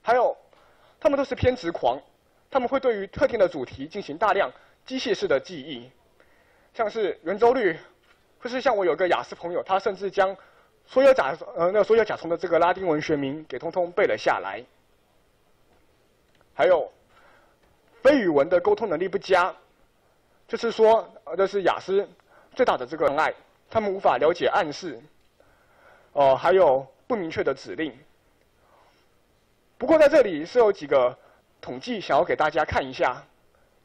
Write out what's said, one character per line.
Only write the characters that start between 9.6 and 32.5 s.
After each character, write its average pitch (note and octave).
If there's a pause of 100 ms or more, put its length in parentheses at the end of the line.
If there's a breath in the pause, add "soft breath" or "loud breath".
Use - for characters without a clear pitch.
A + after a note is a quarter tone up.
他 F#3+
甚 G3
至 F#3+
将 F#3+ (520 soft breath)
所 -
有 C4+
甲-， E3 (220)
呃， F3
那 G#3
所 A3
有 A3
甲 D3
虫 E3
的 E3+
这 F3+
个 E3
拉 E3+
丁 F#3
文 D3+
学 D#3
名 C#3+
给 B2
通 D#3
通 F3
背 F#3
了 A2
下 A#2+
来。 G2 (1900)
还 D3+
有， D3 (1120 soft breath)
非 C#4+
语 G3+
文 C#3+
的 F3
沟 G#3
通 G#3+
能 D#3+
力 F#3+
不 G3
佳， F3+ (920)
就 A#3
是 A3+
说， A3 (200)
呃， E3
这 F#3+
是 G3
雅 B2
思 F#3+ (480 soft breath)
最 B3
大 F#3+
的 B2+
这 C#3+
个 D3+
障 C#3
碍， C#3+ (360)
他 A3+
们 G3+
无 F#3+
法 D#3
了 D3+
解 D3
暗 D#3
示， C#3+ (1160 soft breath)
呃， C#3
还 E3+
有 C#3 (200)
不 B3+
明 F3+
确 D3
的 C#3
指 G#2
令。 D3 (1900 soft breath)
不 A#3+
过 D#4
在 D4+
这 C#4+
里 E3
是 F3
有 G#3+
几 D3+
个 B2+ (460 soft breath)
统 G#3+
计 A#3
想 D3
要 E3
给 D3
大 D3+
家 D#3